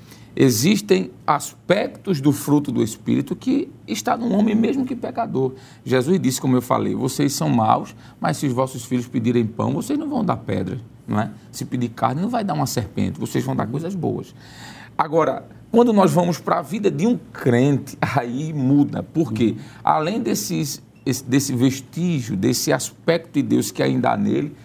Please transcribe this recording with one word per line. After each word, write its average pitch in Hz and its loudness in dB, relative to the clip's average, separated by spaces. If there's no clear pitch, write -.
Existem 156 2
aspectos 180 -2
do 143 4
fruto 147 0
do 117 0
Espírito 117 -2
que - -2
está - -2
no 226 -2
homem, 214 2
mesmo 247 0
que 254 -6
pecador. 131 -4
Jesus 131 2
disse, 127 0
como 131 2
eu 123 2
falei, 110 0
"Vocês 135 0
são 156 -2
maus, 120 2
mas 165 0
se 151 -4
os 123 0
vossos 131 -2
filhos 123 -2
pedirem 120 2
pão, 113 -2
vocês 285 -2
não 302 -4
vão 247 -2
dar 117 0
pedra, 101 -4
não 107 -2
é? 107 -4
Se - -10
pedir 120 -4
carne, 123 -2
não 208 -2
vai 240 -2
dar 185 -4
uma 147 0
serpente, 104 -4
vocês 123 -2
vão 135 -4
dar 107 -2
coisas 160 -6
boas." 113 -6
Agora, 147 0
quando 233 6
nós 190 6
vamos 175 2
pra - 0
vida 190 -2
de 147 0
um 233 2
crente, 127 2
aí 135 -2
muda. 143 2
Por 143 -2
quê? 110 2
Além 156 0
desses, 180 -4
esse, 123 -2
desse 135 0
vestígio, 135 -2
desse 123 0
aspecto - -2
de 143 2
Deus 120 0
que - -4
ainda 131 2
há - 0
nele, 104 -2